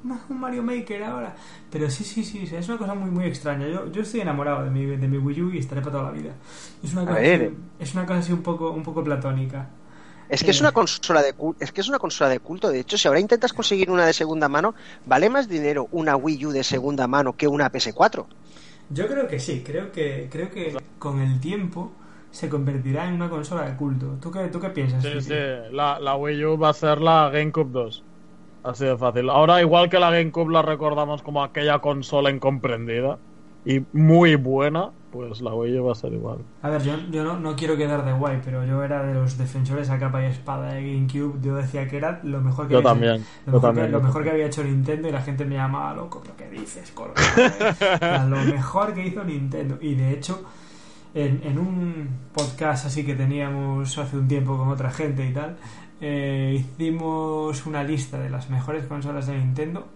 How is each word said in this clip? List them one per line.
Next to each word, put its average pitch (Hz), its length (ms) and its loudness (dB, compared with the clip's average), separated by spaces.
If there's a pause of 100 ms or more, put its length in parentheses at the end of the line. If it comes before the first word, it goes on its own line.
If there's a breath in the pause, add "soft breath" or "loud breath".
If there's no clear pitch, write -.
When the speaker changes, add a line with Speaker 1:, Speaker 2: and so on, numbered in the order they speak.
Speaker 1:
más 247 240 -6
un 262 100 -8
Mario 247 260 -6
Maker 226 420 -6
ahora". 123 280 -8 (380 loud breath)
Pero 151 180 -2
sí, 165 140 -4
sí, 214 220 -4
sí, 202 180 -10 (100)
es 175 140 -6
una 233 100 -4
cosa 202 160 -4
muy, 190 160 -4
muy 180 140 0
extraña. 143 460 -4
Yo, 175 200 -6
yo 185 120 -4
estoy 220 180 -4
enamorado 143 460 -2
de 135 40 -4
mi, 135 160 0
de 139 220 -2
mi 135 100 2
Wii 143 260 0
U 180 100 0
y 165 60 -2
estaré 135 200 -6
para 139 140 -6
toda 139 100 -4
la 135 80 -6
vida. 76 220 -10 (500 loud breath)
Es 139 80 -6
una 180 120 -2
Speaker 2:
A - 20 -2
Speaker 1:
cosa 180 140 2
Speaker 2:
ver. 143 240 6
Speaker 1:
así, 104 120 -4 (240)
es 151 160 -8
una 180 100 -2
cosa 180 140 0
así 170 140 0
un 165 100 -2
poco, 165 280 -2
un 156 120 -6
poco 156 180 -6
platónica. 135 680 -4 (580 loud breath)
Speaker 2:
Es 135 160 0
que 196 80 6
es 143 80 4
Speaker 1:
Eh. 143 40 2
Speaker 2:
una 302 100 6
consola 165 480 4
de 139 160 2
cul-, 156 200 -4
es 139 140 -8
que - 80 -8
es 196 80 -2
una 269 120 -2
consola 151 300 2
de 127 120 2
culto. 180 280 -4
De 131 120 0
hecho, 202 160 -4
si - 100 4
ahora 147 140 6
intentas 240 320 2
conseguir 196 360 0
una 180 160 6
de 165 60 6
segunda 160 380 2
mano, 165 260 2 (300 loud breath)
vale 143 240 6
más 262 180 2
dinero 147 460 0
una 156 240 2
Wii 143 300 -2
U 151 40 -2
de 135 140 0
segunda 135 420 0
mano 135 240 2
que 147 160 0
una 143 220 2
P 135 80 -6
S 113 160 -4
cuatro. - 340 2 (640 loud breath)
Speaker 1:
Yo 156 160 -4
creo 269 220 -2
que 151 100 -6
sí, 131 280 -6
creo 185 260 -8
que, 135 400 -4
creo 175 180 -6
que 160 280 -8 (200)
con 139 220 -4
el 131 220 0
tiempo 180 500 -6 (400 loud breath)
se - 160 -8
convertirá 139 580 -2
en 180 100 -4
una 170 140 -4
consola 156 400 -6
de 135 60 -8
culto. 135 460 -4
¿Tú 170 100 -10
qué, 185 160 -6
tú 170 140 -6
qué 143 80 -6
piensas, 127 340 -2
Speaker 3:
Sí, 143 60 -2
Speaker 1:
Kiki? 147 140 -4
Speaker 3:
sí, 147 100 -4 (400)
la, 143 260 0
la 139 160 0
Wii 147 300 -2
U 156 120 2
va 156 120 6
a 151 40 4
ser 151 280 2
la 160 280 6
GameCube 151 400 0
dos. 123 360 -4 (580)
Así 127 220 -2
de 131 120 4
fácil. 123 320 2
Ahora, 156 300 8
igual 175 300 8
que 185 100 6
la 175 100 8
GameCube 165 440 2
la 160 80 8
recordamos 147 600 0
como 147 220 -2
aquella 147 360 2
consola 139 500 2
incomprendida 123 880 -2 (480)
y 135 160 2 (100)
muy 160 440 8
buena, 143 560 0 (260)
pues 120 240 -10
la 117 100 -6
Wii 120 280 0
U 127 60 0
va 123 80 2
a - 20 -2
ser 117 180 -8
igual. 113 240 -8 (240)
Speaker 1:
A 147 80 -4
ver, 151 140 -2
yo, 143 100 -2 (160)
yo 156 140 -4
no, 170 160 -4
no 156 160 -4
quiero 156 200 0
quedar 147 300 -2
de 131 80 0
guay, 135 320 -2
pero 127 200 -4
yo 135 180 0
era 139 200 -2
de 139 120 -2
los 131 200 0
defensores 131 540 -2
a 135 80 0
capa 131 240 -2
y 131 60 0
espada 135 460 -6
de 135 100 -6
GameCube. 139 580 -2
Yo 135 140 -2
decía 135 320 -4
que 139 100 -6
era 160 260 -4
lo 139 160 -4
mejor 131 280 0
que 135 60 2
Speaker 3:
Yo 131 40 8
Speaker 1:
había 123 140 8
Speaker 3:
también, 113 340 4 (220 loud breath)
Speaker 1:
lo 135 60 0
Speaker 3:
yo - 0 -
Speaker 1:
mejor 127 60 10
que, - 80 4
Speaker 3:
también, 117 240 4
Speaker 1:
lo 143 60 2
Speaker 3:
yo 135 60 4
Speaker 1:
mejor 135 180 2
que 151 80 0
Speaker 3:
también. 160 60 0
Speaker 1:
había 156 100 2
hecho 147 180 -4
Nintendo 139 440 0
y 156 40 -2
la 135 120 -2
gente 139 220 -4
me 139 100 -4
llamaba 139 400 -2
loco. - 260 -12
"¿Pero - 160 -18
qué - 120 -18 (100)
dices, - 320 -14
Colo?". - 240 -14
Speaker 3:
<laughs> 202 840 4
Speaker 1:
Era 170 240 2
lo 135 200 2
mejor 202 480 0
que 180 140 -4
hizo 190 160 -6
Nintendo. 139 580 -4
Y 147 140 -2
de 131 180 2
hecho, 180 300 -8 (720 loud breath)
en, 139 280 0
en 143 140 -2
un 175 520 -4 (220)
podcast 147 540 -2
así 143 180 -4
que 139 120 -2
teníamos 139 840 -2
hace 135 200 -6
un 135 100 2
tiempo 135 280 0
con 131 140 0
otra 127 220 -2
gente 135 360 -2
y 127 60 -4
tal, 151 240 -6 (420 loud breath)
eh, 139 600 -2
hicimos 156 1080 -4
una 147 180 -4
lista 139 360 -6
de 131 100 -6
las 131 220 -8
mejores 143 340 -4
consolas 143 400 -6
de 139 120 -4
Nintendo 147 580 -2